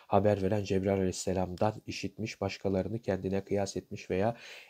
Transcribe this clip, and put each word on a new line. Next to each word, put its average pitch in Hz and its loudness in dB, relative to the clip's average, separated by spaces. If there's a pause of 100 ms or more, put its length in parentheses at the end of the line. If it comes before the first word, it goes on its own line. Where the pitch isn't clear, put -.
haber 101 4
veren 101 2
Cebrail 98 2
Aleyhisselam'dan 92 0 (120)
işitmiş, - -6
başkalarını 98 -2
kendine 95 -2
kıyas 98 -2
etmiş - -10
veya 101 2 (320)